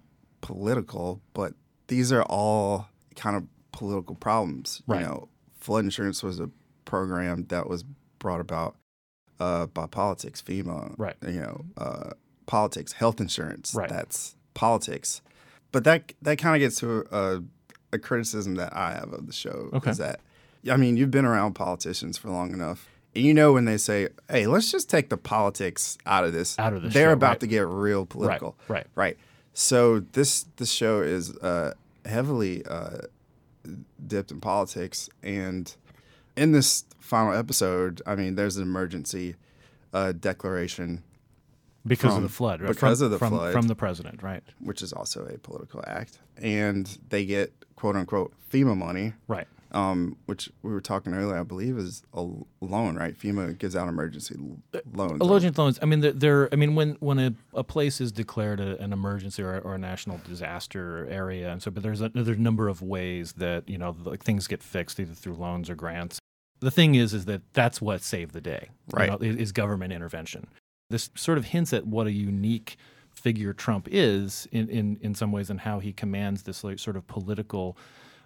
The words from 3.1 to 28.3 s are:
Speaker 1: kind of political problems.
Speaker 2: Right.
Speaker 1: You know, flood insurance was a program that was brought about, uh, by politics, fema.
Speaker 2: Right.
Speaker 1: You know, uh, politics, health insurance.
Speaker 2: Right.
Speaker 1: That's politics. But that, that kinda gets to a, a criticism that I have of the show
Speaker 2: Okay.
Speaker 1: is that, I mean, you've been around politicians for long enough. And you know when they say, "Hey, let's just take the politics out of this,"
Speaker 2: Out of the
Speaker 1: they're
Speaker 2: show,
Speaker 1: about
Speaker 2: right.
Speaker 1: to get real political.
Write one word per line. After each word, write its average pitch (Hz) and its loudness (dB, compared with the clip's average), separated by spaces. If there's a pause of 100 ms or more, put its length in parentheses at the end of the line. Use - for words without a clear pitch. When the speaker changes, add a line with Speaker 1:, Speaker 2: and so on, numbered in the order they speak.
Speaker 1:
kind 104 -2
of 90 -4 (280)
political 98 -6
problems. 95 -2
Speaker 2:
Right. 101 2
Speaker 1:
You 82 -4
know, 71 -8 (300)
flood 107 0
insurance 98 -2
was 90 -6
a 71 -6 (340)
program 90 -2
that 87 -2
was 87 -6 (340)
brought 85 -2
about, 85 -4 (640)
uh, 85 0
by 80 -8
politics, - -4
fema. 90 -6
Speaker 2:
Right. 107 -6 (100)
Speaker 1:
You 87 -6
know, 52 -10 (120)
uh, - -8 (360)
politics, - 0
health 113 2
insurance. - -4
Speaker 2:
Right. 110 -2
Speaker 1:
That's - -8 (180)
politics. - -2 (520)
But 123 2
that, 165 4 (100)
that 147 2
kinda 160 4
gets 135 4
to 117 -2
a, 95 0 (500)
a 110 -2
criticism 107 -2
that 90 -4
I 85 -2
have - -8
of - -10
the - -14
show - -8
Speaker 2:
Okay. 131 2
Speaker 1:
is 113 -2
that, - -6 (500)
I 127 6
mean, 123 6
you've 135 6
been 135 6
around 107 4
politicians 87 -4
for - -10
long 90 -2
enough. 82 -6 (260)
And 120 2
you 151 8
know 151 10
when 120 6
they 110 4
say, 101 0 (200)
"Hey, 107 4
let's 185 4
just 381 -2
take 156 4
the 107 0
politics 101 -2
out 95 6
of 85 2
this," 85 -2
Speaker 2:
Out 110 2
of 90 -4
the - -4
Speaker 1:
they're 143 8
Speaker 2:
show, 160 10
Speaker 1:
about 131 8
Speaker 2:
right. 117 4
Speaker 1:
to 120 -4
get 104 4
real 98 2
political. - -2 (140)